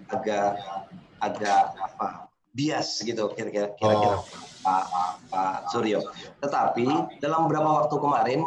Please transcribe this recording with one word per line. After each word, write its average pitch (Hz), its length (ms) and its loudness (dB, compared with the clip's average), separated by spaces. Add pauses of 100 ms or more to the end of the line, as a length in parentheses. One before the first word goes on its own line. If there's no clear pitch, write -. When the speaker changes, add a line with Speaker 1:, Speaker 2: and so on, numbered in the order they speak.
(160)
Speaker 1:
Agak, 101 480 0 (560)
agak 101 560 2
apa? 92 560 -6 (240)
Bias 127 480 -2
gitu 110 320 -2
kira-kira, 104 400 -2
kira-kira, 104 400 4
Speaker 2:
Oh. 95 80 -4 (400)
Speaker 1:
Pak, 92 200 2 (440)
Pak 92 480 -2
Suryo. 107 320 0 (320)
Tetapi 143 800 0
dalam 156 320 2
beberapa 151 320 4
waktu 151 160 0
kemarin 131 480 2